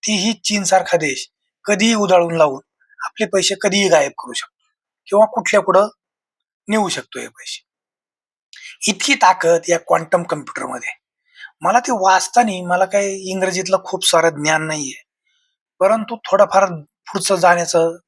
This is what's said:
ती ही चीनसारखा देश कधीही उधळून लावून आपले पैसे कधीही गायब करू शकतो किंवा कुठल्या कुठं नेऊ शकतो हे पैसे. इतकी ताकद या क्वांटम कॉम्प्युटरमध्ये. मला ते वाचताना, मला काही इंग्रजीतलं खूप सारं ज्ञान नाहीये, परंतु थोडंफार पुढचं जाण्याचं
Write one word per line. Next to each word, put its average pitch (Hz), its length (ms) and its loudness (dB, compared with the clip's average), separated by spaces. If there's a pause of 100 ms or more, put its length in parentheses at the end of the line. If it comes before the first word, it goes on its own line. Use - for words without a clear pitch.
ती 214 140 -2
ही 208 160 0
चीनसारखा 190 640 0
देश 151 340 -4 (340)
कधीही 208 280 2
उधळून 180 420 2
लावून 151 260 0 (440)
आपले - 200 -6
पैसे 190 360 -2
कधीही 196 280 0
गायब 143 220 4
करू - 220 -16
शकतो - 280 -14 (460)
किंवा 208 180 4
कुठल्या 214 360 -2
कुठं 190 260 2 (800)
नेऊ 208 220 0
शकतो - 300 -10
हे - 80 -12
पैसे. - 440 -16 (1200)
इतकी 277 240 -2
ताकद 180 540 2
या 170 80 2
क्वांटम 165 460 0
कॉम्प्युटरमध्ये. 131 800 -10 (600)
मला 196 180 2
ते 269 120 -4
वाचताना, 190 760 0
मला 180 180 2
काही 196 460 -4
इंग्रजीतलं 185 540 -2
खूप 185 200 -6
सारं 165 240 4
ज्ञान 156 340 -2
नाहीये, 151 400 -10 (760)
परंतु 214 360 0
थोडंफार 196 500 2 (160)
पुढचं - 540 -4
जाण्याचं 170 640 2 (100)